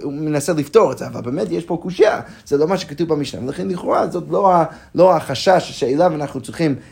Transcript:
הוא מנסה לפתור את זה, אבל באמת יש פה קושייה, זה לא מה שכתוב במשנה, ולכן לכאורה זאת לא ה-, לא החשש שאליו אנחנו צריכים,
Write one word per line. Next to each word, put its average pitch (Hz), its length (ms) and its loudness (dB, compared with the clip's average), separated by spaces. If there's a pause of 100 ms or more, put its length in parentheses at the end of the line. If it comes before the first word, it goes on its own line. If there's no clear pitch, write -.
הוא 143 100 -6
מנסה 151 400 -2
לפתור 156 380 4
את - 60 -8
זה, 175 80 -8
אבל 117 160 -10
באמת 135 300 -4
יש 170 140 -4
פה 170 160 -4
קושייה, 180 380 2 (260)
זה 143 120 0
לא 151 100 2
מה 190 100 0
שכתוב 165 320 -6
במשנה, 147 360 -4
ולכן 175 220 -6
לכאורה 185 400 -2
זאת 165 220 -6
לא 185 240 2
ה-, 165 120 4 (300)
לא 180 200 6
החשש 156 640 0
שאליו 143 360 2
אנחנו 139 260 -6
צריכים, 139 340 -2 (160)